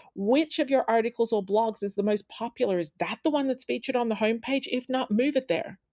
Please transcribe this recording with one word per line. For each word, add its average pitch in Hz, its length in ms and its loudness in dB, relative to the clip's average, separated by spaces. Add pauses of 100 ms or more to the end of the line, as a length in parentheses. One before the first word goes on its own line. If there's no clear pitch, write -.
(160)
Which 254 420 2
of 269 140 0
your 254 160 4
articles 226 440 2
or 208 120 0
blogs 214 400 0
is 202 120 -4
the 202 80 -2
most 208 260 0
popular? 220 500 -2
Is 160 200 -4
that 196 240 -4
the 311 80 2
one 285 160 0
that's 262 160 -2
featured - 320 -4
on 240 140 0
the 220 60 0
homepage? 233 520 0
If 247 220 -4
not, 254 220 0
move 262 240 2
it 262 120 0
there. - 320 -4 (140)